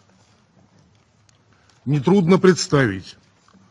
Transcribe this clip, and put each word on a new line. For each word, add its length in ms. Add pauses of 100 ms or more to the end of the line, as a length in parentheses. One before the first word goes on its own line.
(1900)
Нетрудно 520
представить, 800 (560)